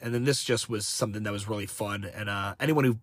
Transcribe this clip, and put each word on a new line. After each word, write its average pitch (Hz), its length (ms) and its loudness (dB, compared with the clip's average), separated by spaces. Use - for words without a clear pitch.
And 120 140 -2
then 120 80 2
this 139 200 2
just - 240 2
was 107 200 -2
something 107 360 -2
that 104 100 -2
was 101 140 -4
really 104 200 -2
fun. 101 380 -4
And, 104 220 -8
uh, 101 320 -2
anyone 147 260 4
who, 120 180 6